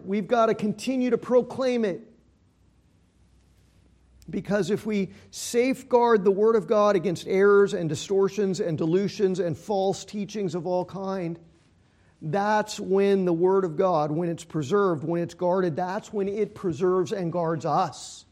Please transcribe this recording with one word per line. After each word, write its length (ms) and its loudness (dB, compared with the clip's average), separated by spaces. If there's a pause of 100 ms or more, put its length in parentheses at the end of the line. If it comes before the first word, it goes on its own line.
We've 240 -4
got 200 4
to 80 2
continue 560 -2
to 80 2
proclaim 640 0
it. 160 -4 (2250)
Because 440 -2
if 160 -2
we 240 -2 (180)
safeguard 920 2
the 80 4
Word 240 4
of 100 0
God 300 4
against 320 -2
errors 480 6
and 120 -2
distortions 720 0
and 160 -2
dilutions 600 0
and 180 -2
false 480 -2
teachings 520 -6
of 100 -6
all 180 0
kind, 540 -8 (840)
that's 600 -2
when 420 2
the 80 2
Word 320 2
of 140 -4
God, 340 2
when 160 -2
it's 160 -6
preserved, 640 0
when 160 -2
it's 140 -8
guarded, 420 0
that's 340 -6
when 160 -2
it 260 -4
preserves 600 0
and 180 -4
guards 340 -2
us 680 -4